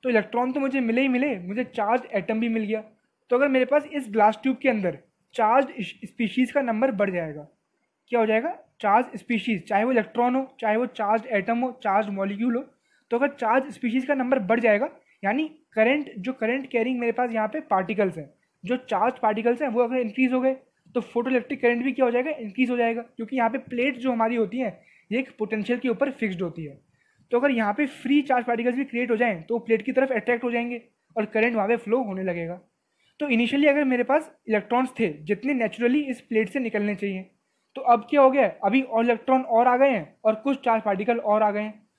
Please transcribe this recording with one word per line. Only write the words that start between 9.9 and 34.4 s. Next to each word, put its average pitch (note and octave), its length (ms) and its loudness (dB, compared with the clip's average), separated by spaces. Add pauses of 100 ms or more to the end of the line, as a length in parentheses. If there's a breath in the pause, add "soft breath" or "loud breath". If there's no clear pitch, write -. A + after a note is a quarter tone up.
इलेक्ट्रॉन A#3+ 440 0
हो, C4+ 120 -2 (120)
चाहे G#3+ 180 0
वो B3 100 0
चार्ज G#3+ 420 -2
एटम A3 300 0
हो, B3 120 -2 (120)
चार्ज G#3 260 2
मॉलिक्यूल G3+ 460 -2
हो, B3+ 60 -2 (500)
तो A#3 60 0
अगर C#4 180 0
चार्ज C4 380 0
स्पीशीज B3+ 320 -2
का D4 80 0
नंबर C4 280 2
बढ़ G#3+ 180 2
जाएगा, A3+ 300 2 (340 soft breath)
यानी B3+ 240 -2 (260)
करंट, C4 440 2
जो A3 160 -6
करंट C4 380 -4
कैरिंग B3 280 -2
मेरे A#3 120 -2
पास A#3+ 200 -2
यहाँ A3 160 -2
पे C4 120 -6 (100)
पार्टिकल्स F#3+ 480 0
हैं, D3 120 -14 (340)
जो A#3 140 -2
चार्ज A#3 420 -2
पार्टिकल्स A#3 420 0
हैं, C#4+ 80 -2
वो A#3 140 0
अगर A#3+ 140 -2
इंक्रीज B3 360 0
हो B3+ 80 2
गए, C4 140 0 (400)
तो A#3+ 60 0
फोटोइलेक्ट्रिक B3 600 -2
करंट A#3+ 220 2
भी C4+ 80 -2
क्या C4 140 2
हो A#3+ 60 0
जाएगा, B3+ 200 0
इंक्रीज A#3 380 -2
हो B3 80 -2
जाएगा, A#3 240 0
क्योंकि A#3 360 -8
यहाँ A#3 120 2
पे A#3+ 80 -6
प्लेट A#3+ 400 -4
जो B3+ 140 -2
हमारी A3+ 240 0
होती A3 240 -2
हैं, A3 200 -6 (320 soft breath)
ये A3+ 80 0
एक C4 200 -8
पोटेंशियल G#3+ 400 -2
के B3+ 100 -2
ऊपर B3+ 220 0
फिक्स्ड F#3 300 -4
होती E3 240 -8
है। C#3 140 -16 (520)
तो A#3+ 80 2
अगर C#4 120 2
यहाँ A3 220 0
पे D4 140 0
फ्री C#4 340 0
चार्ज B3+ 240 2
पार्टिकल्स A#3+ 300 0
भी C4+ 100 -2
क्रिएट B3 260 -2
हो A3+ 60 2
जाएं, G#3 260 0
तो A#3 160 -4
प्लेट A3+ 220 0
की B3+ 100 -6
तरफ C4 200 2
अट्रैक्ट A#3+ 320 -2
हो B3+ 80 -2
जाएंगे A#3+ 300 -4 (340)
और G#3+ 100 0
करंट A3 300 0
वहाँ G3 120 0
पे A#3 80 2
फ्लो A#3 280 -2
होने F#3+ 200 -6
लगेगा। F3 360 -6 (600)
तो D4 100 -4
इनिशियली B3 380 2
अगर D4 160 4
मेरे B3+ 200 2
पास C#4 260 0 (180)